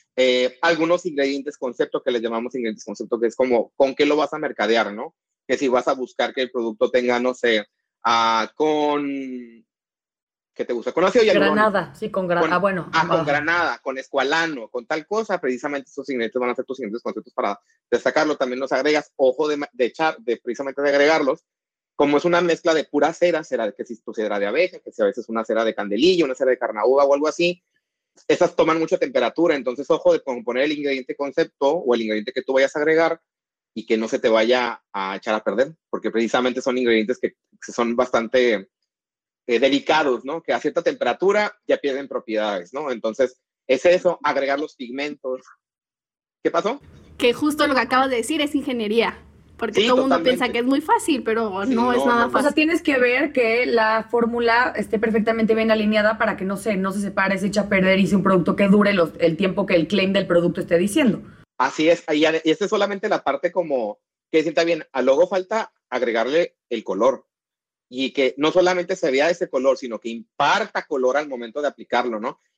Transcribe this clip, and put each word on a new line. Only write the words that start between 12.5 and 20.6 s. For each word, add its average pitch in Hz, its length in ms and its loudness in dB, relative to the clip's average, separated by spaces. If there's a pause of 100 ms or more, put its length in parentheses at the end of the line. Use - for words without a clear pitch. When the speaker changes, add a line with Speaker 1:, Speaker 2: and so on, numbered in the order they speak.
Speaker 2:
ah, 180 60 2
bueno, 185 340 -2
Speaker 1:
ah, 160 140 2
con 165 140 0
Speaker 2:
ajá. 156 40 -2
Speaker 1:
granada, 147 540 0
con 131 200 -8
escualano, 139 680 -2
con 123 180 -8
tal 156 200 -6
cosa, 208 340 -2
precisamente 139 500 -4
esos - 200 -12
ingredientes 120 300 -4
van 123 100 -2
a 120 40 -2
ser 131 100 -6
tus 131 160 -10
ingredientes 110 220 -8
conceptos 107 300 -10
para 104 260 -4 (320)
destacarlo. 143 460 0
También 127 240 -4
los 135 120 -6
agregas, 147 440 0
ojo 139 320 2
de 147 100 -2
ma-, 143 140 -8
de - 140 0
echar, 160 320 -2
de 113 180 -4
precisamente 135 460 -8